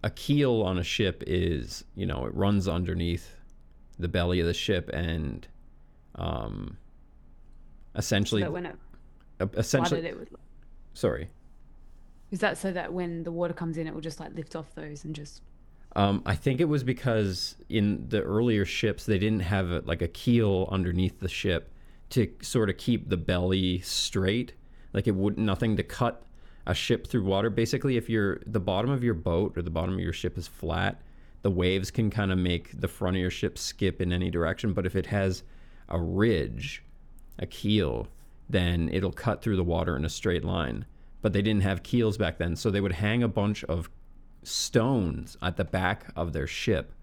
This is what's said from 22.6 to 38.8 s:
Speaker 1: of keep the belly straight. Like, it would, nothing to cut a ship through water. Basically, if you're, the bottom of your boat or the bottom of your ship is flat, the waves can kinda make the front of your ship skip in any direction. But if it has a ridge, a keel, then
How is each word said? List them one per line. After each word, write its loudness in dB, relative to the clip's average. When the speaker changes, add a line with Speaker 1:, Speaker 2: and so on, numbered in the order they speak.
Speaker 1:
of -2
keep 0
the 2
belly 2
straight. 0
Like, 0
it 4
would, 2
nothing 2
to 0
cut -2
a 2
ship 0
through 0
water. 4
Basically, 2
if -2
you're, 2
the 0
bottom 0
of 0
your 2
boat 0
or -2
the -4
bottom 0
of -2
your -2
ship -4
is -8
flat, -2
the 2
waves 2
can 2
kinda 2
make 0
the 0
front -2
of 2
your 2
ship -4
skip -2
in 2
any 0
direction. 0
But 0
if -2
it 0
has 0
a 0
ridge, 0
a -4
keel, 2
then 2